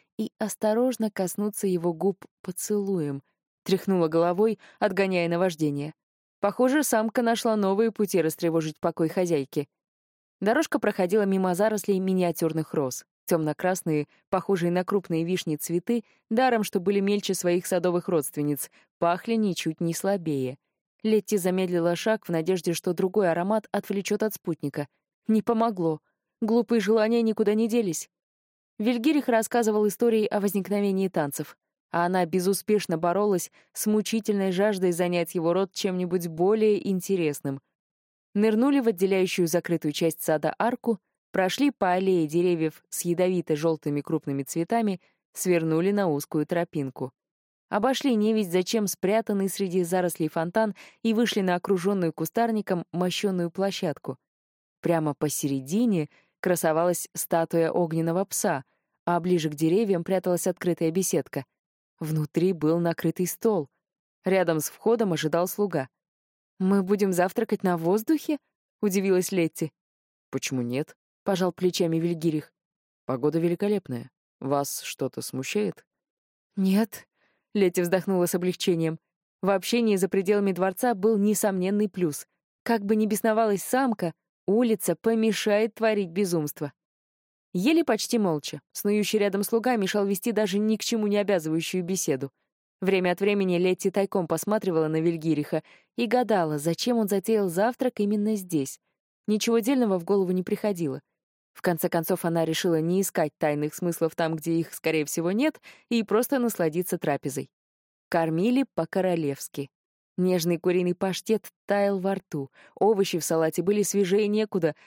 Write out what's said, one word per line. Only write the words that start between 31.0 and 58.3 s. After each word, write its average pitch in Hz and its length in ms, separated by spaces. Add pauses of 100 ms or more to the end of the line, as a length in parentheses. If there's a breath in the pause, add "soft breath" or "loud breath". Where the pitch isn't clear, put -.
танцев, 151 500 (340)
а 170 140
она 180 200
безуспешно 185 720
боролась 180 540 (220 soft breath)
с - 140
мучительной 208 640
жаждой 185 400
занять 175 440
его 170 180
рот 190 200
чем-нибудь 180 540
более 202 640
интересным. 160 720 (720)
Нырнули 226 460
в 233 80
отделяющую 185 600
закрытую 165 460
часть - 280
сада 156 380
арку, 226 400 (320)
прошли 190 400
по 180 220
аллее 185 340
деревьев 165 640
с - 160
ядовито-желтыми 165 960
крупными 139 420
цветами, 196 580 (320)
свернули 170 580
на 202 160
узкую 151 380
тропинку. 147 680 (560)
Обошли 247 460
невесть 214 360
зачем 185 360
спрятанный 196 600
среди 185 340
зарослей 170 460
фонтан 190 460 (280 loud breath)
и 226 100
вышли 214 280
на 180 140
окруженную 180 580
кустарником 202 800
мощеную 180 600
площадку. 185 640 (640)
Прямо 156 320
посередине 151 960 (300 soft breath)
красовалась 170 760
статуя 165 580
огненного 165 520
пса, 170 400 (420)